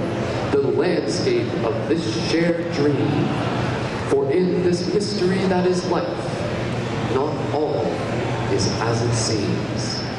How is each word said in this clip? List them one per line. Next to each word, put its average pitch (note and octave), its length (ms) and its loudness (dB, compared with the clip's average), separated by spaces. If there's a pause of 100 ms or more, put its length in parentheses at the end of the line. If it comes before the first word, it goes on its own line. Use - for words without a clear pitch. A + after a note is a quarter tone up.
(520)
the C#3+ 100 4
landscape F3 880 2 (120)
of - 260 0
this - 400 0
shared E3+ 440 2
dream. C#3+ 520 2 (840)
For C#3 220 2
in F3+ 320 2
this F3 300 0
mystery F#3+ 540 0
that F3+ 180 2
is F3+ 220 2
life, E3 200 0 (1040)
not D3 200 0 (200)
all D3+ 320 0 (680)
is - 160 2 (140)
as A#2 200 0
it A#2 120 0
seems, - 880 -2 (180)